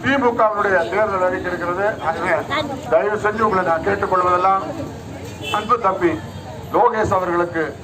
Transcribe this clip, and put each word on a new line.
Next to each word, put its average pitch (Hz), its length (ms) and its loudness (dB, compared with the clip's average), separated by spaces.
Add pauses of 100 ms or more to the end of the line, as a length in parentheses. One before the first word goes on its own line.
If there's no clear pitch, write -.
திமுகவினுடைய 226 720 2 (140)
தேர்தல் 196 360 2
அறிக்கை 180 220 -2
இருக்கிறது. 180 380 -2 (220)
ஆகவே 165 260 0 (580)
தயவு 202 320 2
செஞ்சு 214 220 0
உங்களை 185 240 2
நான் 160 160 0
கேட்டுக்கொள்வதெல்லாம், 190 760 2 (960)
அன்பு 214 180 2 (120)
தம்பி 185 240 2 (640)
லோகேஷ் 214 420 4
அவர்களுக்கு 175 460 0 (200)